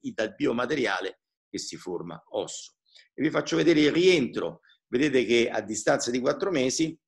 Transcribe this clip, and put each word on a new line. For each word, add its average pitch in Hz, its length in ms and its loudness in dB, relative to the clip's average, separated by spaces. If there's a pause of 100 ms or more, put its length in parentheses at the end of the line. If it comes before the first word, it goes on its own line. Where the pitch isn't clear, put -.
(140)
dal 110 200 -4
biomateriale 120 840 -2 (300)
che 101 80 -8
si - 180 -12
forma 85 540 -10
osso. - 460 -8 (360)
E - 100 -6
vi 151 80 0
faccio 151 260 -2
vedere 151 240 4
il 147 120 6
rientro. 147 680 2 (280)
Vedete 127 380 2
che 117 240 4
a 113 100 -4
distanza 120 500 -2
di 123 100 -2
quattro 143 300 -2
mesi 160 580 0